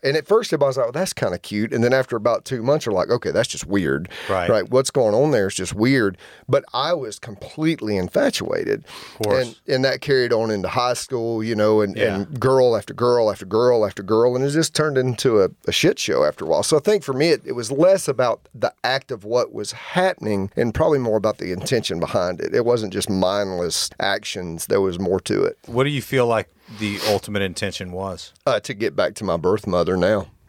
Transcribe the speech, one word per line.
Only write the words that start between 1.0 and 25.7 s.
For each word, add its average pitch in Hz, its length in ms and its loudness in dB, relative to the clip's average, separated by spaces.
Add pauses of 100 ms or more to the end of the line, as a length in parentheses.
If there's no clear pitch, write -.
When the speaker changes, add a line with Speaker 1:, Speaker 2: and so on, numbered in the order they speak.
Speaker 1:
kinda 92 260 -2
cute." 104 340 -4
And 117 80 2
then 120 120 4
after 131 240 0
about 110 260 -2
two 123 180 -8
months, 139 240 0
you're 110 80 -2
like, 90 160 0
"Okay, 117 220 0
that's 101 160 0
just - 180 -10
weird." 80 440 0 (200)
Speaker 2:
Right. 92 200 0
Speaker 1:
Right. 110 200 2
What's 131 220 2
going 110 240 2
on 147 160 4
there 104 160 2
is 98 80 -6
just 90 180 -6
weird. 110 440 2 (300)
But 139 260 2
I 143 200 -2
was 123 260 -8
completely 113 760 -4
infatuated. - 880 -2 (360)
Speaker 2:
Of 107 60 -2
course. 123 220 0
Speaker 1:
And, 123 280 -6
and 131 100 0
that 131 160 -2
carried 127 320 2
on 113 180 0
into 98 160 -2
high 123 280 0
school, 117 460 -4
you 113 140 -2
know, 107 240 4
and, 101 160 0
Speaker 2:
Yeah. 107 200 0
Speaker 1:
and 101 220 -6
girl 127 380 4
after - 180 -6
girl 120 380 2
after 95 140 -8
girl 113 400 4
after 98 180 -6
girl. 113 320 4
And 131 80 0
it 143 60 0
just 156 260 0
turned 151 220 2
into 123 440 2
a, 90 60 4 (220)
a - 20 -2
shit - 260 2
show 73 280 0
after - 180 -2
a 76 60 -6
while. 82 140 2
So - 120 0
I 143 60 4
think 202 220 0
for 139 100 -6
me, 147 160 2
it, 143 160 2
it 131 80 -6
was 120 180 -6
less 175 380 2
about 120 440 -2
the 117 200 -2 (100)
act 131 260 -2
of 107 140 -8
what 113 300 0
was 107 180 -8
happening 107 840 -2
and 117 160 0
probably 156 260 2
more 113 180 0
about 107 200 0
the 90 160 -6
intention 90 480 -2
behind 90 400 -2
it. 82 120 -6
It 120 120 2
wasn't 113 260 0
just 95 180 -4
mindless 95 800 -2 (120)
actions. 92 680 -6
There 101 140 2
was 90 180 -2
more 95 220 0
to 98 220 0
it. - 220 -2
Speaker 2:
What 123 200 0